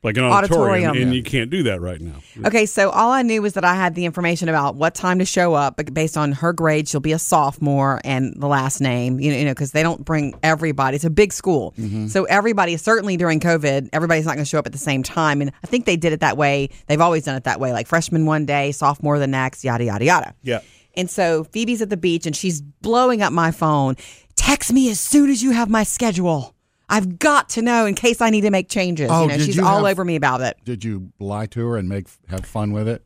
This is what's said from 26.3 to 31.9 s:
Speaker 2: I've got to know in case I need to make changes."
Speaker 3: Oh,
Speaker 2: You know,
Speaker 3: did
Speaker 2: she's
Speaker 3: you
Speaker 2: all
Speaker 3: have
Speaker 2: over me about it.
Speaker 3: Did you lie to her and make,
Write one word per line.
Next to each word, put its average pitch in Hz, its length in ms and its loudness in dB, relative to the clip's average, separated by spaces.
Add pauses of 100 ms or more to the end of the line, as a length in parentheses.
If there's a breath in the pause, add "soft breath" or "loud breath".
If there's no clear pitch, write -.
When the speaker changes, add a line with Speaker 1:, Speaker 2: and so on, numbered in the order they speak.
Speaker 2:
I've 185 300 0
got 294 320 2
to 233 120 -4
know 233 220 2
in 202 100 0
case 233 280 2
I 226 80 4
need 214 120 4
to 208 80 2
make 185 200 0
changes." 175 400 -2
Speaker 3:
Oh, 165 140 4
Speaker 2:
You 151 40 4
know, 143 80 0
Speaker 3:
did 151 80 2
Speaker 2:
she's 135 120 0
Speaker 3:
you 185 100 2
Speaker 2:
all 202 180 4
Speaker 3:
have 196 80 2
Speaker 2:
over 185 140 -2
me 170 100 -2
about 131 240 0
it. 127 240 -2
Speaker 3:
Did 113 200 -8
you 98 340 -6
lie 101 280 -6
to 117 200 -6
her 120 100 -2
and 95 100 -4
make, 98 200 -6 (220)